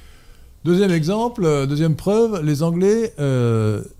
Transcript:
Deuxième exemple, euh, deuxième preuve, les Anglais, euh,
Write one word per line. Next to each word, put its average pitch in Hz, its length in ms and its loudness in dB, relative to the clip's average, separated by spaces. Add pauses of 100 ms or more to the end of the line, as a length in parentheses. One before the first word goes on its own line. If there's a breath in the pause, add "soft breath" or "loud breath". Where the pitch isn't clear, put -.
(640 loud breath)
Deuxième 180 280 2
exemple, 208 520 -2
euh, 143 220 2
deuxième 147 300 0
preuve, 214 460 0
les 151 200 -2
Anglais, 196 560 0
euh, 117 640 0 (180)